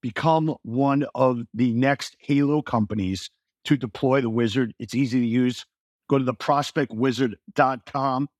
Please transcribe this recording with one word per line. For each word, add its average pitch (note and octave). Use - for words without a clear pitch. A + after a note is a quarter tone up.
Become D#3
one C#3
of B2+
the B2
next C3+
Halo C#3+
companies G#2
to D3
deploy B2+
the A#2
Wizard. A2+
It's A#2
easy B2+
to A#2+
use. B2
Go C#3
to C3
the B2
prospect C#3+
wizard A#2+
dot C3
com C3+